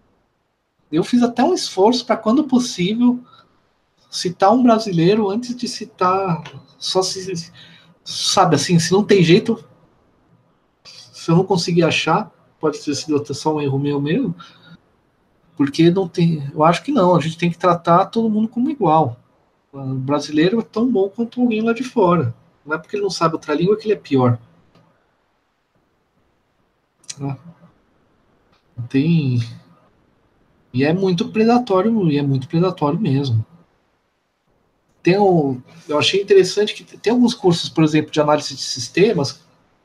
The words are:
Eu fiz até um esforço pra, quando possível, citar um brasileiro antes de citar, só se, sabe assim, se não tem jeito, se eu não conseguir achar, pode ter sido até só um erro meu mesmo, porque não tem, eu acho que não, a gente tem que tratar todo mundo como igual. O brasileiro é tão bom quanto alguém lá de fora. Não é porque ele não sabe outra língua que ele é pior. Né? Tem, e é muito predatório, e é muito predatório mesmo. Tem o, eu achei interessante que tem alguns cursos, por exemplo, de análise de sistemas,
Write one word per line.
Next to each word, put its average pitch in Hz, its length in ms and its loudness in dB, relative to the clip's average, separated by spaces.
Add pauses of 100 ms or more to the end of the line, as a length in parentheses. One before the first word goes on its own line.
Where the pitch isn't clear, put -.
(880)
Eu 165 140 0
fiz 240 180 0
até 240 220 0
um 339 100 2
esforço 247 520 0
pra, 214 100 -2
quando 262 300 0
possível, 240 760 0 (880)
citar 190 440 0
um 254 100 2
brasileiro 214 680 2
antes 240 240 -6
de 226 140 -8
citar, 190 760 -4 (360)
só - 240 -2
se, 185 500 -8 (520)
sabe - 520 0
assim, 165 240 2
se - 120 -2
não 196 120 4
tem 202 200 4
jeito, 208 400 2 (1200)
se - 460 -12
eu 165 60 4
não 185 80 4
conseguir 175 400 0
achar, 160 480 0 (280)
pode 147 240 -2
ter 147 120 -4
sido 147 220 -2
até 143 160 -8
só 156 220 -2
um 151 60 -4
erro 139 180 -2
meu 143 200 -2
mesmo, 170 360 -2 (1200)
porque 156 340 2
não 190 180 0
tem, 165 460 -2
eu 156 100 0
acho 170 200 2
que - 80 -6
não, 180 240 4
a 156 40 2
gente 160 180 -6
tem 175 120 -2
que 170 80 -6
tratar 175 480 2
todo 226 240 -2
mundo 214 180 -2
como 240 220 -4
igual. 160 480 0 (560)
O 135 220 -8
brasileiro 147 640 0
é 220 40 -2
tão 233 260 -2
bom 196 200 0
quanto 233 320 -6
alguém 220 200 0
lá 226 120 0
de 247 100 -8
fora. 175 500 0 (320)
Não 151 100 -6
é - 20 -2
porque - 180 -10
ele 202 80 -4
não 196 60 -2
sabe 165 260 -2
outra 156 180 -6
língua 180 240 0
que 214 80 -14
ele 214 80 0
é 190 40 -2
pior. 127 420 0 (2750)
Né? 139 200 -8 (1500)
Tem, 139 520 0 (1300)
e 127 100 -2
é 156 100 2
muito 190 360 -2
predatório, 220 840 2
e 143 60 2
é 143 40 -2
muito 135 260 -2
predatório 170 520 0
mesmo. 135 460 -2 (1600)
Tem 175 160 2
o, 160 440 2 (260)
eu 151 100 -2
achei 190 240 0
interessante 196 520 2
que - 240 -20
tem 214 160 -2
alguns 240 200 2
cursos, - 360 0
por 165 140 0
exemplo, 151 280 0
de - 80 0
análise 147 340 0
de 131 80 -14
sistemas, 165 800 -2 (440)